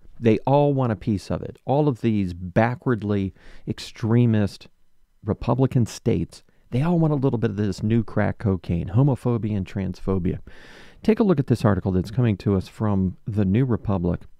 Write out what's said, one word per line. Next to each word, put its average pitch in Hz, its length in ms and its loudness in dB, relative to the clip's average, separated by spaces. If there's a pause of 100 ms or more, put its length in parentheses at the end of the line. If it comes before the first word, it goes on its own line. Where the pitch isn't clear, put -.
(200)
They 113 260 4
all 143 260 4
want 131 200 0
a 104 40 -2
piece 95 360 -2
of 87 100 -4
it. - 220 -12
All 147 240 2
of 127 120 -2
these 104 320 0
backwardly 104 1000 0 (320)
extremist 110 1000 0 (560)
Republican 123 600 0
states, - 600 -4 (260)
they 120 100 -2
all 170 200 2
want 156 120 2
a 151 40 -2
little 127 220 0
bit 110 120 0
of 101 60 -6
this 101 260 -2
new 110 220 2
crack 98 340 -2
cocaine, 90 560 -2
homophobia 120 600 0
and 95 100 -4
transphobia. 92 720 -4 (640)
Take 220 160 2
a 233 60 4
look 175 160 2
at 131 80 -2
this - 160 2
article 98 260 2
that's 92 220 0
coming 113 240 2
to 101 180 0
us 92 140 -2
from 95 480 -2 (100)
the 107 180 0
New 101 200 2
Republic, 92 560 -2 (200)